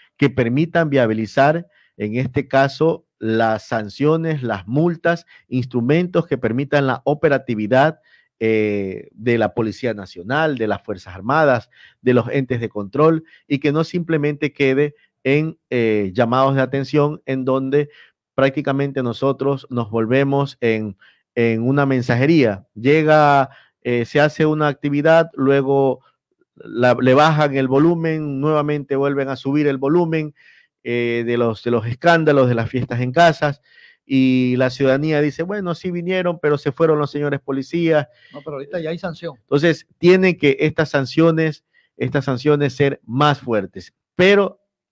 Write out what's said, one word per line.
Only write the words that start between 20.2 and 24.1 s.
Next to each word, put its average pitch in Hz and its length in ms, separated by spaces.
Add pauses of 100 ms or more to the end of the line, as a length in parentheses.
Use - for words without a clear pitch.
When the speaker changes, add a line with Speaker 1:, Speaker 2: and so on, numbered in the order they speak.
Speaker 1:
en 110 340 (440)
en 117 240
una 139 220
mensajería. 127 880
Llega, 147 760 (320)
eh, 120 220
se 147 160